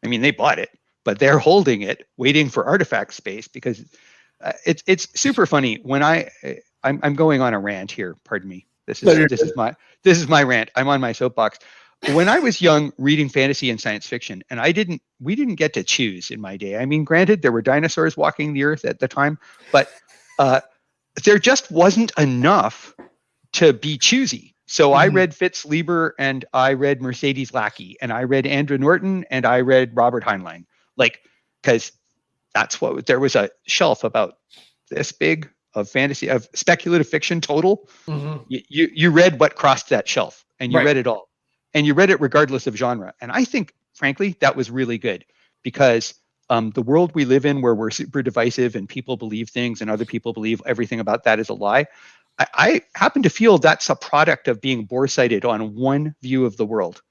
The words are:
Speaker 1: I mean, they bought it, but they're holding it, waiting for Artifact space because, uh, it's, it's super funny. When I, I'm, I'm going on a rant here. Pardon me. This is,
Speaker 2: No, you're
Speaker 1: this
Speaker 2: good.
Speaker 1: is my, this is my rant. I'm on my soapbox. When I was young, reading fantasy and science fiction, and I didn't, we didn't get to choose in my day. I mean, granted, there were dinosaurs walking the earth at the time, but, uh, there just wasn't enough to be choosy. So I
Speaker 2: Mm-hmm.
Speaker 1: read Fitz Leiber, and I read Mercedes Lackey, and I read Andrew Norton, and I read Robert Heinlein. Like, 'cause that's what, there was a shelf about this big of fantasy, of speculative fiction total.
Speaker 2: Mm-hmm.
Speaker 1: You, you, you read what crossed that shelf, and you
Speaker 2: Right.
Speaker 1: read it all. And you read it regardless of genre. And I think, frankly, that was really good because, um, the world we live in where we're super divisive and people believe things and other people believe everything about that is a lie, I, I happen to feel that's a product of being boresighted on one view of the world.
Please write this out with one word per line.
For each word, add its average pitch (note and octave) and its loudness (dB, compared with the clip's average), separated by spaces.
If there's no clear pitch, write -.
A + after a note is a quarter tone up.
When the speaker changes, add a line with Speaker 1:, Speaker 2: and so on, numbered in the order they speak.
Speaker 1:
I - -6
mean, - -2
they C#3+ 0
bought G#2 0
it, - -8
but G2+ -2
they're C#3+ 6
holding D3+ 4
it, - -8
waiting C#3+ 2
for - -2
Artifact C3+ -2
space G#2+ -14
because, A#2 -8
uh, - -8
it's, D#3+ -2
it's F#3 0
super B3 0
funny. C3 0
When C#3 0
I, D#3 0
I'm, C3+ -2
I'm C#3+ 0
going D3+ 2
on A#2+ 0
a G2+ -2
rant G2 -8
here. F2+ -10
Pardon G2 -8
me. F#2 -18
This G#2+ -8
is, - -14
Speaker 2:
No, F3+ 8
you're D#3 4
Speaker 1:
this - -2
Speaker 2:
good. D#3 0
Speaker 1:
is - -10
my, A#2 -2
this F3+ 6
is D#3+ -4
my D3+ 6
rant. B2 0
I'm C3 0
on C#3 2
my B2 -2
soapbox. A#2 -2
When F3 4
I C4+ 4
was B3 -2
young, D3+ 4
reading C#3+ 2
fantasy C3+ -2
and A2 -6
science G#2+ -8
fiction, G#2+ -12
and A#2+ -10
I D3 0
didn't, F3 -4
we D#3+ -6
didn't B3+ -2
get D3+ -2
to F#2+ -6
choose G2 -6
in A2 -14
my G2 -14
day. G2 -10
I B2 -6
mean, D3+ -2
granted, F3 2
there C3 2
were A2+ 0
dinosaurs D#3 0
walking D3+ -2
the C#3 -2
earth D3+ -2
at A#2+ -6
the C3 -4
time, D3 -2
but, C#3 4
uh, C3+ 4
there G#3 6
just - 0
wasn't F#3+ 4
enough C3+ 0
to D3+ 4
be D3+ -8
choosy. - -2
So C#3+ 4
I D3+ 6
Speaker 2:
Mm-hmm. D3+ 0
Speaker 1:
read F#3 2
Fitz - -4
Leiber, E3 -2
and C3+ -4
I C3 2
read C#3 0
Mercedes C3 -4
Lackey, G#2 -6
and B2 -8
I A#2 -4
read C3 0
Andrew C#3 -2
Norton, F#3 0
and B2+ -4
I B2 4
read B2+ 4
Robert A#2+ 2
Heinlein. F2 -6
Like, B2 2
'cause A#2 0
that's - -2
what, - -6
there B2+ 0
was C#3 0
a G2+ 0
shelf - 0
about G#2+ -2
this D3 -8
big D#3 -4
of G#2 -4
fantasy, C#3 -4
of B2 -2
speculative E3+ 0
fiction E3 -4
total. E3+ -2
Speaker 2:
Mm-hmm. D3 -10
Speaker 1:
You, B2+ -8
you, D#3+ 0
you D#3+ 2
read E3 6
what D3+ 2
crossed - 0
that A#2 -2
shelf, - -4
and B2 -4
you D#3+ 4
Speaker 2:
Right. C#3+ 4
Speaker 1:
read D3 4
it B2 -2
all. G#2+ -6
And D3+ 2
you D3 4
read F3+ 6
it F#3 2
regardless C3+ 2
of A#2+ -6
genre. A2+ -4
And A#2+ -14
I B3+ -2
think, A#3 -8
frankly, E3+ -4
that C#3 2
was A#2 -4
really A#2+ -4
good G2+ -6
because, A#2 0
um, A2+ 0
the B2+ -4
world D3+ 2
we D#3 0
live C3 2
in C#3 -2
where A#2+ 2
we're A2 -6
super - -8
divisive A#2+ -2
and G2 -8
people B2+ -10
believe A2 -10
things A#2+ -6
and G#2+ -8
other G#2+ -4
people A#2 -8
believe A2 -4
everything A#2 -6
about G#2+ -4
that A2 2
is A2 -6
a A2 -6
lie, G#2 -2
I, - 0
I - 2
happen - 0
to G3 4
feel A3 6
that's D#3 2
a D3 0
product D3+ 0
of A#2 -4
being B2 -4
boresighted B2 0
on A2 -4
one C#3+ -2
view C3 -2
of G#2+ -4
the A2+ -2
world. G#2 -6